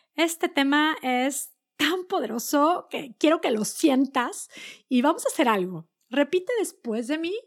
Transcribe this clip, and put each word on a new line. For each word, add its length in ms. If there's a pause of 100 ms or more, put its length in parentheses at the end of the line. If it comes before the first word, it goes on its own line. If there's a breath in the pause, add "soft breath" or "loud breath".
(140 soft breath)
Este 340
tema 540
es 500 (240)
tan 300
poderoso 840
que 300
quiero 240
que 80
lo 160
sientas 840 (400 loud breath)
y 140
vamos 240
a 20
hacer 180
algo. 460 (220)
Repite 460
después 500
de 80
mí 180 (120)